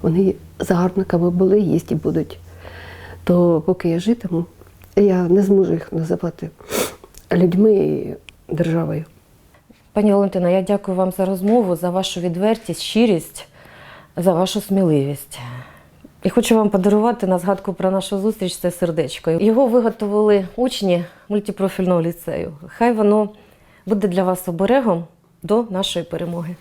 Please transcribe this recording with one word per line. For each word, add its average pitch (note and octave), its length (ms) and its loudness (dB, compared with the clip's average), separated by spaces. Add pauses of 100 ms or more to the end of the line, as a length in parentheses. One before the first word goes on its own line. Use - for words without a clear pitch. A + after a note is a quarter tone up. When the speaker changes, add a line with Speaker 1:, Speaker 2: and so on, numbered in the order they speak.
Speaker 1:
Вони F3+ 320 2 (240)
загарбниками F3+ 720 0
були, F#3 300 2
є E3+ 280 0
і - 60 -2
будуть. D#3+ 440 -4 (840)
То F3 420 2
поки F#3 220 -2
я E3 120 0
житиму, F3+ 440 -2 (520)
я F#3+ 260 4
не F3+ 200 4
зможу F#3+ 300 4
їх E3 200 -4
називати E3 580 -4 (800)
людьми F#3 420 4
і D3+ 400 0 (400)
державою. D#3+ 500 -2 (880)
Speaker 2:
Пані G#3 200 2
Валентина, F#3+ 380 2
я F#3+ 120 2
дякую G3 340 -2
вам F#3 160 0
за F#3+ 120 -2
розмову, F#3+ 520 2
за F3 140 -4
вашу F#3 300 -4
відвертість, F3+ 600 -2
щирість, A3 680 0 (720)
за F3 160 2
вашу F#3 280 0
сміливість. D#3 760 0 (840)
І F#3+ 80 0
хочу A3+ 260 2
вам G#3+ 140 2
подарувати G#3 560 2
на F#3 120 2
згадку F#3+ 340 -4
про F#3 180 -2
нашу F#3+ 280 -4
зустріч G3 380 -2
це F3+ 140 -2
сердечко. E3 600 -4
Його A3 360 2
виготовили G#3+ 800 2 (120)
учні G3 480 0 (240)
мультипрофільного F#3+ 720 0
ліцею. E3 500 -6 (140)
Хай A#3 260 0
воно G#3+ 360 2 (580)
буде G3+ 220 0
для F3+ 160 0
вас F#3 240 -2
оберегом F#3+ 560 0 (380)
до G#3+ 280 0
нашої F3+ 340 -4
перемоги. E3+ 560 -8